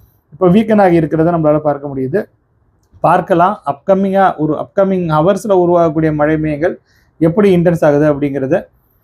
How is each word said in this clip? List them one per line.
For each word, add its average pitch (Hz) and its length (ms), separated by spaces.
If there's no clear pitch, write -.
இப்ப 180 180
வீக்கன் 214 320
ஆகி 175 180
இருக்கிறத 160 320
நம்மளால 156 280
பார்க்க 143 280
முடியுது. 135 320
பார்க்கலாம், 175 680
அப்கமிங்கா 190 720
ஒரு 151 160
அப்கமிங் 190 540
ஹவர்ஸ்ல 196 460
உருவாகக்கூடிய 170 600
மழை 151 240
மேகங்கள் 156 360
எப்படி 180 360
இன்டென்ஸ் 170 300
ஆகுது 147 280
அப்படிங்கிறத. 139 420